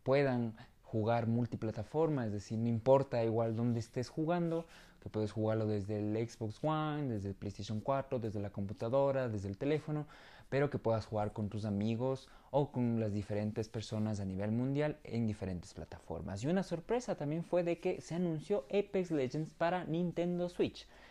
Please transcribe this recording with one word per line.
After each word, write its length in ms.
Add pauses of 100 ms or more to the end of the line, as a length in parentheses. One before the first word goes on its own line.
puedan 520 (280)
jugar 440
multiplataforma, 1000
es 60
decir, 280
no 80
importa 560
igual 320
dónde 240
estés 300
jugando, 560 (360)
que 80
puedes 220
jugarlo 340
desde 340
el 300
Xbox 340
One, 460
desde 200
el 60
PlayStation 460
cuatro, 380
desde 200
la 120
computadora, 760
desde 220
el 80
teléfono, 480 (440)
pero 200
que 80
puedas 300
jugar 260
con 160
tus 160
amigos 640 (220)
o 200
con 280
las 120
diferentes 560
personas 520
a 60
nivel 260
mundial 520
en 220
diferentes 480
plataformas. 680
Y 40
una 140
sorpresa 540
también 280
fue 200
de 160
que 220
se 120
anunció 560
Apex 400
Legends 480
para 280
Nintendo 640
Switch. 400 (240)